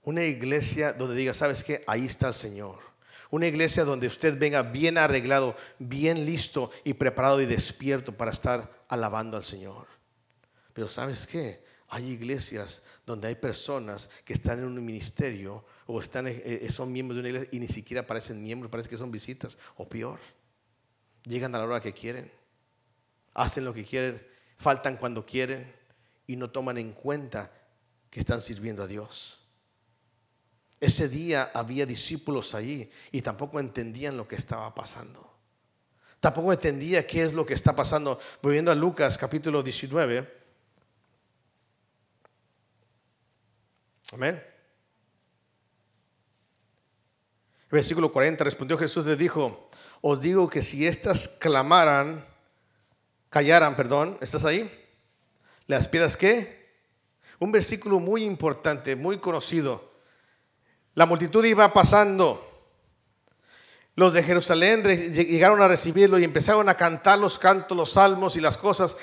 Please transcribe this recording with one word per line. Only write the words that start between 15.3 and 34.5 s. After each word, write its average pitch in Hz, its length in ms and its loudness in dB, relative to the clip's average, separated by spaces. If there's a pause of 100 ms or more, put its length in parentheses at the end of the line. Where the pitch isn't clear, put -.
o 113 160 -8
están, 127 260 -8
eh, 123 160 -10
eh, 113 280 -8
son 127 200 -10
miembros 127 240 -8
de 123 40 -8
una 123 100 -10
iglesia 127 220 -10
y 123 80 -8
ni 120 80 -10
siquiera 120 380 -10
parecen 110 360 -10
miembros, 113 300 -14
parece 117 180 -12
que 117 80 -14
son 123 140 -12
visitas 123 460 -14 (200)
o 90 100 -16
peor. 120 320 -14 (1040)
Llegan 123 320 -8
a 113 40 -4
la 110 60 -4
hora 117 140 -4
que 104 140 -12
quieren, 120 360 -14 (1040)
hacen 120 300 -4
lo 123 100 -8
que 110 120 -12
quieren, 127 400 -6 (320)
faltan 135 400 -2
cuando 120 280 -8
quieren 127 460 -8 (540)
y 127 100 -10
no 123 140 -10
toman 131 280 -8
en 113 160 -12
cuenta 127 580 -10 (580)
que - 100 -18
están 117 220 -4
sirviendo 104 420 -10
a 95 40 -10
Dios. - 520 -16 (1400)
Ese 143 260 -4
día 147 460 -6
había 123 320 -6
discípulos 127 720 -8
allí 120 340 -12 (220)
y 127 100 -6
tampoco 143 380 -10
entendían 127 580 -10
lo 107 100 -12
que - 80 -14
estaba 110 380 -10